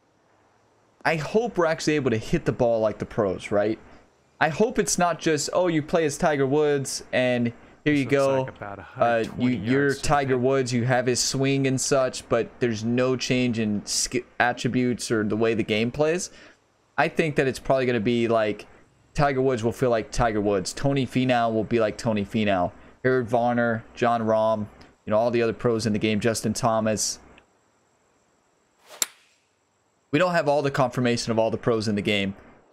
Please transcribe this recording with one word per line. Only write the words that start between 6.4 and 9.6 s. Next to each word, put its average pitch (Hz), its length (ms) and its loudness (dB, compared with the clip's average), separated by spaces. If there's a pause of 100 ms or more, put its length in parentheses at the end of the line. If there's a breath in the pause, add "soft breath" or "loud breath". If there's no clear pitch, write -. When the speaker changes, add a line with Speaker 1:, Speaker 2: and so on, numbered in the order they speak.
Speaker 1:
Woods 143 640 0
and 123 360 0 (380 loud breath)
here 151 80 2
Speaker 2:
This 147 60 2
Speaker 1:
you 139 60 0
Speaker 2:
looks 113 60 -4
Speaker 1:
go. 135 320 2
Speaker 2:
like 131 140 -10
about 101 220 -12
Speaker 1:
Uh, - 20 -16
you, - 20 -16
Speaker 2:
a - 20 -20
hundred 117 400 0 (120)
twenty 123 200 0
Speaker 1:
you're 120 260 0